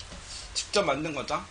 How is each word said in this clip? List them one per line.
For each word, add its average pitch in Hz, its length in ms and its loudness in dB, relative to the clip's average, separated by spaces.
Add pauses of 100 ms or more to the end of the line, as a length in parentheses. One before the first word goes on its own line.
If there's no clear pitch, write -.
(540)
직접 - 280 4
만든 151 320 2
거죠? 143 360 -2